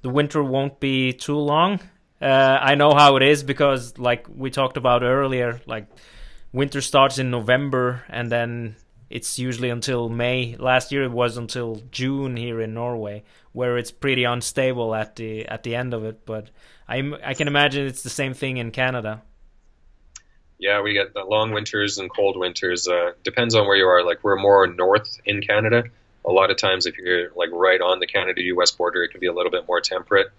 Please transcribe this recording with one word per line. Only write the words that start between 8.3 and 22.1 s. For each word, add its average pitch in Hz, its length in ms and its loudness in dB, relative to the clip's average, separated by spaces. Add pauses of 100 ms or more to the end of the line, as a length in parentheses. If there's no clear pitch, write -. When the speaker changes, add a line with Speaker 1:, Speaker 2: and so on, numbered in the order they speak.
Speaker 1:
then 117 460 -4 (340)
it's - 300 -8
usually 123 300 -4
until 120 400 -4
May. 117 480 -2
Last 127 340 0
year 139 120 0
it 127 80 -4
was 120 260 0
until 117 440 -8 (100)
June 131 440 -4
here 117 240 -8
in 110 140 -6
Norway, 110 500 -8 (300)
where 123 240 -2
it's 120 140 -6
pretty 131 320 -2
unstable 120 720 -2
at 107 200 -6
the, 110 320 -10
at 110 160 -10
the 117 120 -6
end 123 180 -6
of 113 100 -6
it. 110 220 -12
But 110 240 -10 (380)
I'm, 135 360 -6
I 135 120 -6
can 151 120 -2
imagine 143 380 2
it's 127 180 -8
the 123 60 -10
same 135 240 -4
thing 131 240 -6
in 117 140 -8
Canada. 117 500 -4 (1400)
Speaker 2:
Yeah, 101 240 0
we 104 120 -2
get 98 200 0
the 101 100 -8
long 107 280 0
winters 104 480 -4
and 92 140 -8